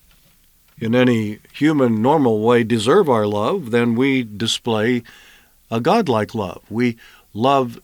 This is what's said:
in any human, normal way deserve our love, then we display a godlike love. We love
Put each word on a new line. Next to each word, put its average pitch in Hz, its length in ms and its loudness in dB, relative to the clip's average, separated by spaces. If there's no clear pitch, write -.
in 113 160 -4
any 117 460 0
human, 131 480 2
normal 123 400 2
way 117 220 2
deserve 120 460 2
our 110 180 2
love, 110 460 -2
then 120 240 0
we 135 260 0
display 113 800 -4
a 113 120 -4
godlike 135 520 0
love. 95 380 -8
We 117 260 -2
love 131 500 0